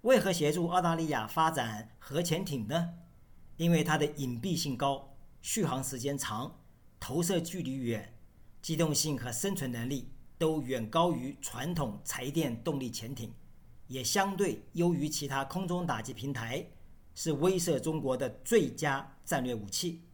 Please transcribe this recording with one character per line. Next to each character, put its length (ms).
为 180
何 120
协 220
助 140
澳 120
大 160
利 140
亚 180
发 240
展 380
核 220
潜 240
艇 220
呢？ 260
因 120
为 140
它 160
的 60
隐 240
蔽 160
性 180
高、 400
续 240
航 180
时 180
间 180
长、 420
投 220
射 180
距 220
离 140
远、 360
机 120
动 180
性 220
和 160
生 240
存 160
能 160
力 220
都 240
远 260
高 240
于 260
传 340
统 300
柴 280
电 320
动 160
力 100
潜 240
艇， 180
也 160
相 320
对 360
优 200
于 160
其 200
他 180
空 220
中 180
打 160
击 120
平 200
台， 320
是 200
威 260
慑 200
中 220
国 160
的 100
最 300
佳 500
战 200
略 100
武 160
器。 320